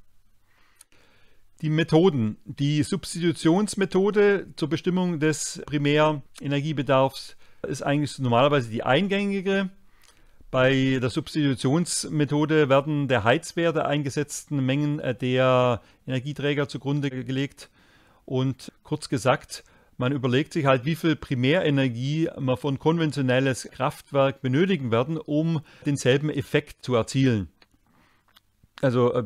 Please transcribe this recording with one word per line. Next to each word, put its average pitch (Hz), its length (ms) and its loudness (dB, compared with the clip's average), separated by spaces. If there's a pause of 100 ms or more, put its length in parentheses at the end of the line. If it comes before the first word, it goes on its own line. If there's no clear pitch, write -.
(1600)
Die 151 80 -2
Methoden. 156 760 2
Die 147 400 -2
Substitutionsmethode 190 1700 0
zur 156 140 -4
Bestimmung 175 500 -2
des 151 480 -2
Primärenergiebedarfs 143 1700 0 (300)
ist 135 160 -8
eigentlich 143 380 -2
normalerweise 127 500 2
die 113 140 -4
eingängige. 196 840 0 (840)
Bei 131 480 2
der 120 100 0
Substitutionsmethode 147 1600 0
werden 143 400 2
der 120 160 2
Heizwert 165 500 0
der 156 140 0
eingesetzten 143 760 -4
Mengen, 147 360 -2
äh, 131 120 -2
der 127 680 2 (240)
Energieträger 139 600 -4
zugrunde 143 420 -4
ge-, 131 140 -8
gelegt. 135 440 -6 (560)
Und 131 460 -4 (140)
kurz - 240 -8
gesagt, - 560 -2 (320)
man 127 160 -2
überlegt 135 400 0
sich 151 140 -2
halt, 131 180 2
wie 160 100 -2
viel 156 220 0
Primärenergie 139 1120 0 (100)
man 127 180 -2
für 147 120 -6
ein 135 100 -4
konventionelles 139 960 0
Kraftwerk 135 680 -2
benötigen 139 520 0
werden, 131 260 0
um 156 420 -2 (240)
denselben 139 460 0
Effekt - 540 -4
zu 123 100 -2
erzielen. 113 540 0 (1300)
Also, 123 300 2
äh, 123 140 -2